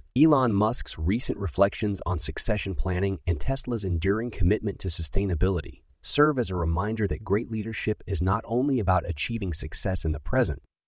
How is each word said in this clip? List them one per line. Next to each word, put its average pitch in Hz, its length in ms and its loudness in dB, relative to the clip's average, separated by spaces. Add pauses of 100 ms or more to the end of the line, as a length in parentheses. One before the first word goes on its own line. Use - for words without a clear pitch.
(160)
Elon 135 360 4
Musk's - 440 0
recent 98 420 0
reflections 98 680 0
on 87 140 -2
succession - 560 -2
planning 95 500 0
and 85 140 0
Tesla's 123 440 0
enduring 98 460 0
commitment 104 480 2
to - 80 -8
sustainability 90 960 0 (200)
serve 147 360 0
as 98 140 -2
a - 20 -4
reminder 92 540 0
that - 160 -6
great 110 260 -2
leadership 110 560 -4
is 87 160 -2
not 98 240 0
only 127 320 0
about 90 300 2
achieving 98 440 -4
success - 520 0
in 78 80 2
the 73 80 -4
present, 120 420 0 (240)